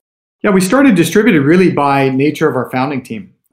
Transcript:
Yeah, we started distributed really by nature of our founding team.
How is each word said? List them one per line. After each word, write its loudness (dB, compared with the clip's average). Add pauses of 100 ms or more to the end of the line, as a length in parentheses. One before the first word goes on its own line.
(440)
Yeah, 0
we 2
started 2
distributed 2
really 2
by 0
nature -2
of -4
our -6
founding -4
team. -14 (200)